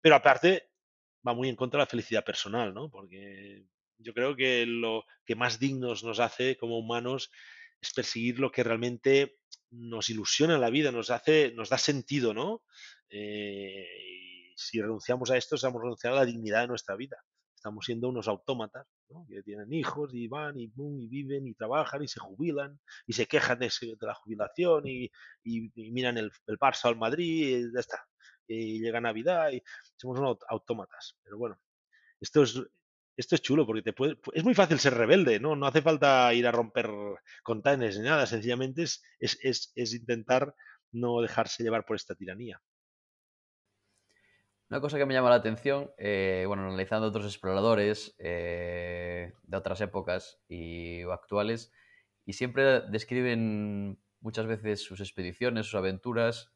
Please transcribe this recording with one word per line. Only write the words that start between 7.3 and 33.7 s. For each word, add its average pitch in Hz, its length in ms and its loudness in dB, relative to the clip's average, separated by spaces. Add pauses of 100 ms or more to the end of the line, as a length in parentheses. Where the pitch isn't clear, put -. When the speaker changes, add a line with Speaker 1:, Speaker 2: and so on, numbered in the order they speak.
Speaker 1:
es - 120 -8
perseguir 120 460 -2
lo 135 120 0
que 123 120 0
realmente 123 760 2 (320)
nos 117 380 -8
ilusiona 127 460 2
en 135 60 4
la 117 80 4
vida, 143 220 2
nos 117 200 -4
hace, 139 440 4
nos 110 140 -8
da 131 80 2
sentido, 131 560 0
¿no? 175 300 -4 (460)
Eh, 101 760 -8 (680)
y - 60 -20
si - 240 -6
renunciamos 113 500 -2
a 127 60 4
esto, 135 180 -2
estamos 123 260 -4
renunciando 120 360 -2
a 135 40 6
la 131 40 6
dignidad 113 360 0
de 123 60 -2
nuestra 110 280 -6
vida. 135 220 -12 (380)
Estamos 107 300 -12
siendo 120 240 -4
unos 113 180 -4
autómatas, 117 580 -6 (240)
¿no? 160 180 -20
Que 98 140 -14
tienen 104 320 -12
hijos 143 400 -4
y 120 140 -8
van 143 320 -8
y 117 80 -10
pum, 139 340 -10
y 113 60 -12
viven 135 400 -8
y 110 80 -12
trabajan 143 480 -2
y 131 40 -8
se - 120 -12
jubilan 143 600 -6 (280)
y 117 60 -6
se 117 140 0
quejan 123 320 2
de, 123 80 -2 (140)
de 113 260 -10
la 104 60 -6
jubilación 139 720 0
y, 127 180 -6 (380)
y, 113 300 -6
y 113 180 -14
miran 123 260 0
el, 107 140 -4 (160)
el 110 120 -4
Barça - 260 2
o 120 40 6
el 113 80 2
Madrid 147 600 0
y 120 160 -2
ya 123 60 -2
está. - 260 -8 (420)
Y 110 340 -6
llega 117 200 -2
Navidad 139 500 0
y 127 120 -8 (340)
somos 127 220 -6
unos 135 180 0
aut-, - 120 -20
autómatas. - 720 -8
Pero 104 160 -16
bueno, 113 200 -8 (600)
esto - 240 6
es 120 180 2 (560)
esto 131 180 0
es 147 60 2
chulo, 143 240 4
porque 107 160 -2